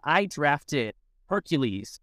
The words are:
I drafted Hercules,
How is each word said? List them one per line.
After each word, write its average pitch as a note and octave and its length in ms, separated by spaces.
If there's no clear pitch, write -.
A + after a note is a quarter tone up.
I F#3 220
drafted C#3+ 680
Hercules, C3 760